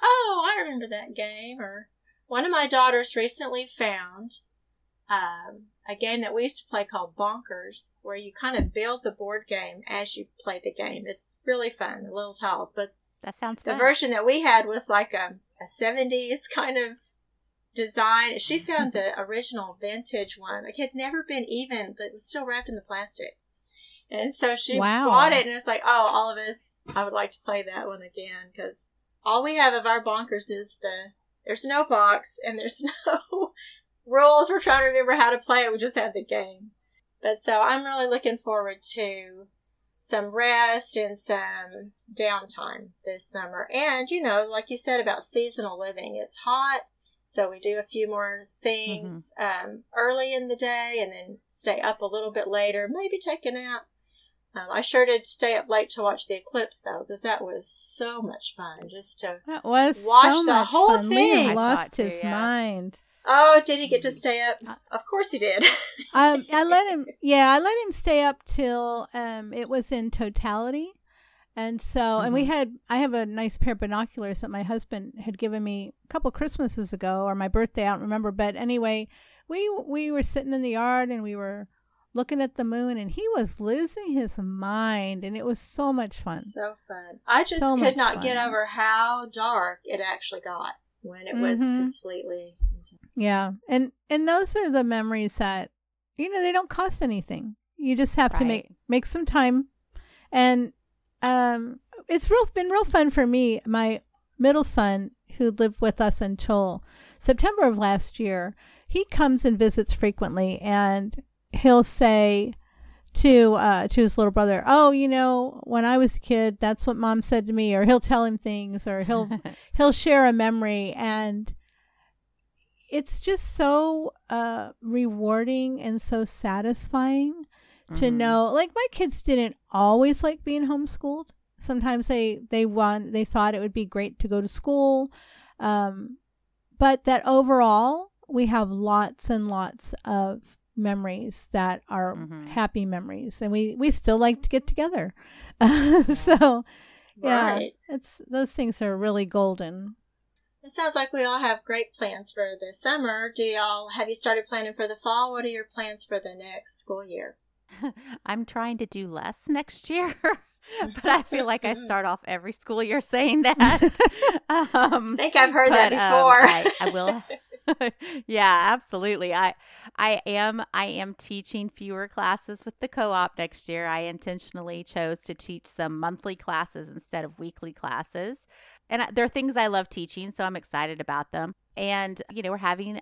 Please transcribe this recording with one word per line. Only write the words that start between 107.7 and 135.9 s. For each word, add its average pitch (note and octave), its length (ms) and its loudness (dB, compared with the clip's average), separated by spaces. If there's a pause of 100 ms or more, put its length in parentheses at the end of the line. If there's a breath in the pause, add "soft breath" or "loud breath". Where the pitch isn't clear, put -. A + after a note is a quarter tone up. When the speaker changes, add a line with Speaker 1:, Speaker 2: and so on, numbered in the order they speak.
Speaker 3:
last G3+ 420 0
year, F#3+ 360 -4 (320 soft breath)
he F#4+ 180 0
comes C4 400 2
and A3+ 140 2
visits G#3+ 340 4
frequently, F#3+ 680 -2
and G3+ 600 0 (300)
he'll B3 320 8
say G#3+ 720 4 (600 soft breath)
to, A#3+ 420 8
uh, G3+ 340 4
to B3 120 4
his G#3+ 160 2
little G#3 140 4
brother, G3+ 340 2
"Oh, C#4+ 260 8
you C#4 160 2
know, B3+ 580 0
when A#3 200 0
I B3+ 120 4
was C4 180 4
a - 40 -2
kid, A3 400 0
that's A3 280 0
what A#3 100 0
Mom A3+ 240 0
said A3 260 0
to A3 60 -2
me," G#3+ 220 2
or G3+ 100 4
he'll B3 140 8
tell A#3 260 2
him A3 120 -4
things, G3+ 500 -8
or F#3+ 160 -4
he'll, A3 260 -2
Speaker 2:
<laughs> - 480 -12
Speaker 3:
he'll C#4+ 140 6
share C#4 340 4
a A#3+ 80 6
memory, A3 640 0
and G#3+ 580 -4 (1400)
it's C#4+ 280 -4
just - 360 -4
so, D#4 580 2 (160)
uh, A3+ 420 -4 (100)
rewarding A#3 1000 -2
and A3+ 200 -4
so A3+ 240 -2
satisfying C4 1200 -2 (500 soft breath)
to C4+ 100 2
Speaker 2:
Mm-hmm. A#3+ 120 2
Speaker 3:
know, A3+ 360 2
like, E4 220 2
my A#4+ 160 0
kids - 300 -4
didn't A#3+ 340 0 (160)
always A3+ 520 4
like D#4 200 -2
being D4 240 -2
homeschooled. D4 640 -6 (280)
Sometimes B3 500 -2
they, A3+ 420 0
they A3+ 160 2
want, G#3 480 0
they G#3+ 120 0
thought G#3+ 300 2
it G3 40 -4
would G3+ 140 -4
be A3 120 -2
great G3+ 340 -6
to A3+ 80 0
go G3+ 140 0
to G3+ 60 -4
school. C#4 640 2 (480 soft breath)
Um, G#3 580 -2 (600)